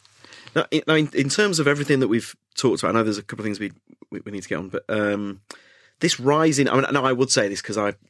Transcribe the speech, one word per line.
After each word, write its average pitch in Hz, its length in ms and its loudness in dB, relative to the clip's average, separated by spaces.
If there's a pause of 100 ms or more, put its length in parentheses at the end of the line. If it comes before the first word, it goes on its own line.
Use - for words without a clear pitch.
(540)
Now, - 160 0
in, 151 160 0
now, 156 100 4
in, 151 180 2
in 135 160 0
terms 202 280 2
of 143 80 2
everything 143 340 2
that 127 80 2
we've 110 280 -2 (180)
talked 101 280 0
about, 95 120 2
I 113 40 4
know 113 40 4
there's 107 140 0
a 104 60 -8
couple 107 220 -12
of - 20 -2
things 101 120 -4
we, 101 140 -6 (380)
we, 98 160 -10
we 101 60 -12
need 98 100 -8
to - 80 -16
get 87 80 -4
on, 95 100 -10
but, 95 220 -8
um, 104 500 -2 (600)
this 170 200 0
rise 147 380 2
in, 139 100 4
I - 60 -2
mean, 135 180 4
now 135 140 0
I 131 80 2
would 127 160 0
say 107 180 2
this 98 140 -6
'cause 104 160 -6
I, 101 160 -2 (160)